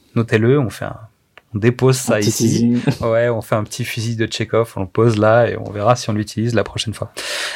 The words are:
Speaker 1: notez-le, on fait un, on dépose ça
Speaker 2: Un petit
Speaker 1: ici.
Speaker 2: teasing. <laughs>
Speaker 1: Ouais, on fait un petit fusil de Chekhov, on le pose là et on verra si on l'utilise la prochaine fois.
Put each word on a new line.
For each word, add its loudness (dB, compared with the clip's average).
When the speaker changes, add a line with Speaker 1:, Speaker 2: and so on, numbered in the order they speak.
Speaker 1:
notez-le, 4
on 0
fait -10
un, -12
on -2
dépose 4
ça 0
Speaker 2:
Un 2
petit 0
Speaker 1:
ici. -2
Speaker 2:
teasing. 2
<laughs> -6
Speaker 1:
Ouais, 0
on -2
fait -2
un 0
petit -8
fusil -6
de -2
Chekhov, -2
on -6
le -4
pose 2
là 4
et -6
on -10
verra 2
si -8
on -2
l'utilise -4
la 2
prochaine -6
fois. -10